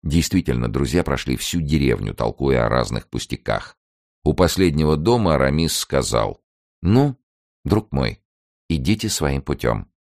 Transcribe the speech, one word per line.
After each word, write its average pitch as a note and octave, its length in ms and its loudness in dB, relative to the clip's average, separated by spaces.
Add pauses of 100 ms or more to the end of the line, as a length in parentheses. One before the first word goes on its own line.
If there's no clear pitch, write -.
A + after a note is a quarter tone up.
Действительно, C#2 640 0
друзья C#2 340 0
прошли C2 340 -2
всю - 260 -4
деревню, C2 520 0
толкуя A#1+ 520 0
о - 20 -2
разных A#1+ 400 -2
пустяках. - 680 -8 (440)
У D2+ 120 2
последнего D#2 640 2
дома G2+ 360 2
Арамис C#2+ 420 0
сказал: - 680 -2 (400)
«Ну, B2 340 2 (480)
друг - 280 0
мой, C2 280 -2 (480)
идите E2 400 0
своим C#2 320 -2
путём. A#1 500 -4 (100)